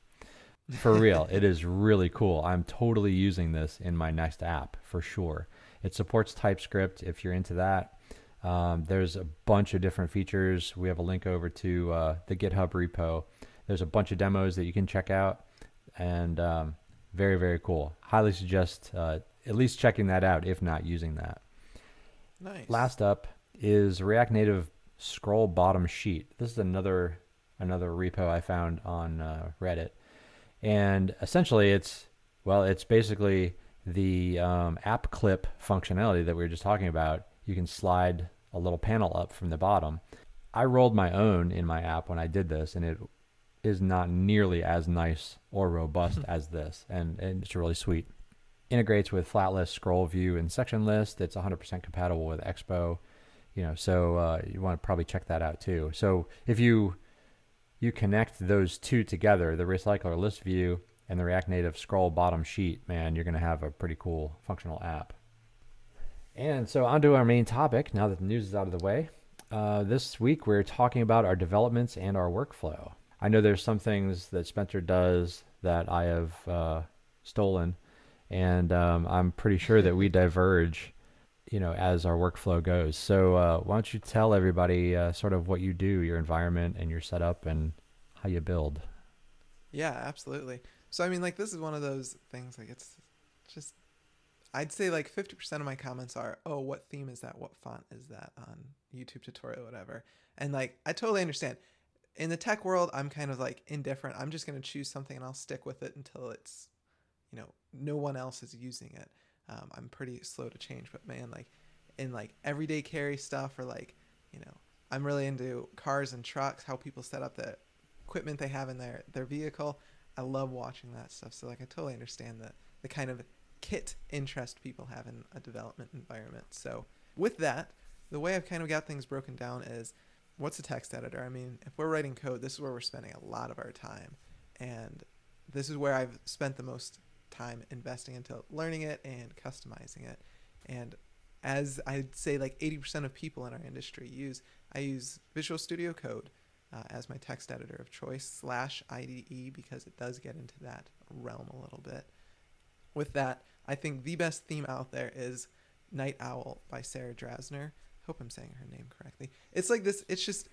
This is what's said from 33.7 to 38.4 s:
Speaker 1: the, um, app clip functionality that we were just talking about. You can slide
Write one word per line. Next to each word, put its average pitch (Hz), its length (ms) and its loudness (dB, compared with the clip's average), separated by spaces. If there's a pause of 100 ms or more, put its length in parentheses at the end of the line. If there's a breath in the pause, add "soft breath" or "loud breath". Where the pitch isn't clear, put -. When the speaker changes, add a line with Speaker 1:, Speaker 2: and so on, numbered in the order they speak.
Speaker 1:
the, 90 520 2
um, 87 460 2
app 113 260 0
clip - 360 2 (160)
functionality 92 640 2
that 85 100 0
we 85 60 -2
were 85 60 0
just 82 140 -6
talking 98 260 2
about. 78 380 0 (200)
You 101 80 -4
can 87 120 0
slide 90 640 2 (240)